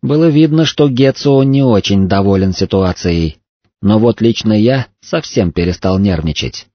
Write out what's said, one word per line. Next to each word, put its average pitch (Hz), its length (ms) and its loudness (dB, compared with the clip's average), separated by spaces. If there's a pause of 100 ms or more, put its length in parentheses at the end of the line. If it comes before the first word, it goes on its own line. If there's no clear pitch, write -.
Было 151 260 2
видно, 156 380 2
что 147 220 0
Гецио 135 560 2
не 139 180 2
очень 101 460 0
доволен 98 440 0
ситуацией, 90 880 -2 (420)
но 104 180 2
вот 117 220 0
лично 113 320 0
я 117 360 0 (120)
совсем 117 520 -4
перестал 90 460 -2
нервничать. 80 760 -4